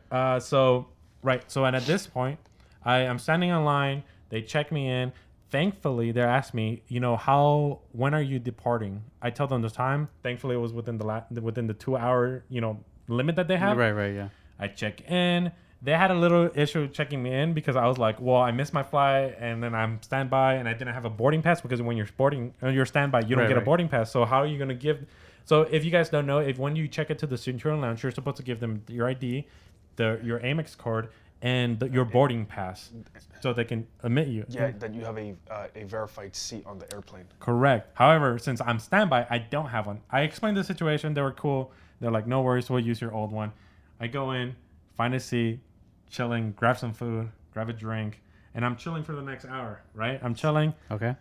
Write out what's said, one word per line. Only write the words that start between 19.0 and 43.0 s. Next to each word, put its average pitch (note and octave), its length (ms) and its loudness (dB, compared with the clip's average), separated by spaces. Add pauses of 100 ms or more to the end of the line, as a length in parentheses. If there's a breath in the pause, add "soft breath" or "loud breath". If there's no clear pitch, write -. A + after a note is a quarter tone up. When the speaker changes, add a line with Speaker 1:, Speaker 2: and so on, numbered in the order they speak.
Speaker 1:
and A#2 240 -6
then A#2 120 -4
I'm A2+ 280 -2
standby, C3+ 520 2
and B2 140 -2
I A2+ 40 0
didn't A#2 220 -6
have A#2+ 100 -8
a A2+ 60 -4
boarding C3+ 320 2
pass," E3+ 180 4
because A#2+ 200 -2
when A#2 160 -2
you're G#2 200 -2
boarding, C3 360 0 (100)
uh, B2+ 60 0
you're C3 180 2
standby, C#3 340 2
you A2 160 0
don't - 40 4
Speaker 2:
Right, A#2 80 6
Speaker 1:
get B2+ 80 4
a A#2+ 40 4
Speaker 2:
right. A2 40 0
Speaker 1:
boarding E3 240 4
pass. A#2 220 0
So A#2+ 140 4
how B2+ 140 2
are C#3+ 80 2
you D3+ 120 -4
gonna C3+ 160 -4
give? C3+ 320 -2 (380 soft breath)
So D#3 180 6
if D#3 220 2
you E3+ 80 -2
guys E3+ 160 4
don't D3 180 0
know, C#3 120 2
if C3+ 200 0
when C#3 180 -2
you D#3 120 -2
check - 220 -4
into D#3 160 -4
the B2+ 120 -2
Centurion D3 420 -2
Lounge, A#2 220 -4
you're C3 100 -2
supposed C3+ 260 -6
to C#3 40 -12
give B2+ 160 -6
them A2 300 -4
your A#2+ 200 -2
I C3 60 0
D, B2+ 320 -4 (480 soft breath)
the, A2+ 300 0
your A#2 160 -4
Amex C#3+ 360 -4
card, A2+ 320 -4 (340 soft breath)
and B2 360 0
the, B2+ 120 -2
your B2+ 160 2
Speaker 3:
Uh, - 20 -4
Speaker 1:
boarding A#2+ 380 4
pass, F#2 440 -10 (500)
so B2+ 120 -2
they A#2 120 0
can A2+ 220 -6 (160)
admit B2+ 260 0
you. A2 200 -6
Speaker 3:
Yeah, A#2 240 -2
Speaker 1:
Mm. G2+ 80 -12
Speaker 3:
that A2 140 -8
you A2+ 100 -10
have A2+ 140 -8
a, G#2 180 -10 (140)
uh, G#2 160 -10 (100)
a G#2+ 80 -14
verified G#2 500 -10
seat - 320 -10
on G2+ 120 -14
the - 140 -14
airplane. F#2 340 -18 (120)
Speaker 1:
Correct. A#2+ 560 2
However, C3+ 440 6
since A#2+ 240 -4
I'm A#2+ 180 -2
standby, D#3+ 500 2
I A#2+ 80 0
don't C#3+ 300 -4
have A2+ 180 -4
one. G#2 140 -10 (100)
I C3+ 120 2
explained G3 340 -2
the F#3+ 80 0
situation. D#3 500 -2
They C#3+ 80 -2
were C3+ 100 -2
cool. C3+ 380 -2 (300 soft breath)
They're A#2 100 -2
like, A2 160 0
"No C3 140 0
worries, B2+ 300 2
we'll B2+ 100 2
use A#2 220 -2